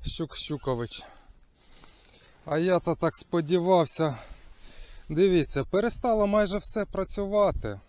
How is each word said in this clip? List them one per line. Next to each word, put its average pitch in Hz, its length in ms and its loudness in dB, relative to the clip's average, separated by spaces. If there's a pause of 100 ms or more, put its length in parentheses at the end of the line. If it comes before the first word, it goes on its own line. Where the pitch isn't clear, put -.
Щук - 340 -8
Щукович. 127 640 -6 (1400)
А 156 140 -2
я-то 175 360 2
так - 220 0
сподівався. 170 1000 2 (920)
Дивіться, 156 560 2
перестало 220 640 0
майже 202 320 2
все 202 260 -4
працювати. 190 1040 0